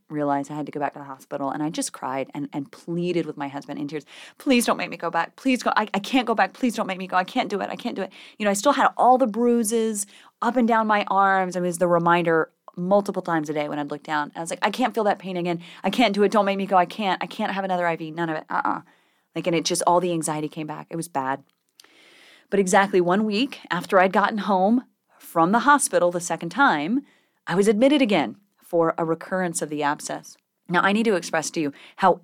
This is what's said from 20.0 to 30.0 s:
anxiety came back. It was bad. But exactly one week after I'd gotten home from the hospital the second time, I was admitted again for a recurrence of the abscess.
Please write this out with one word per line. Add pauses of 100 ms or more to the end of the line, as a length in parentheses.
anxiety
came
back.
It
was
bad. (1080)
But
exactly
one
week (100)
after
I'd
gotten
home (340)
from
the
hospital
the
second
time, (480)
I
was
admitted
again (260)
for
a
recurrence
of
the
abscess. (320)